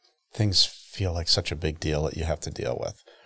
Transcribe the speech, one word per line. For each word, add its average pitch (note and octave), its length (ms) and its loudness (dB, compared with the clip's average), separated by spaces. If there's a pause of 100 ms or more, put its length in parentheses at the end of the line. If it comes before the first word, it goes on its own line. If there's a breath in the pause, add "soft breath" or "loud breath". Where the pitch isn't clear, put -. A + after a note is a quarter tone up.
(320)
things G#2 320 4
feel - 480 -4
like E2 160 -2
such - 220 2
a D2+ 60 -2
big D#2 240 -2
deal D2+ 240 2
that D#2 120 -2
you E2 80 -2
have D#2+ 160 -2
to - 100 -8
deal - 300 -2
with. - 220 -6 (240 loud breath)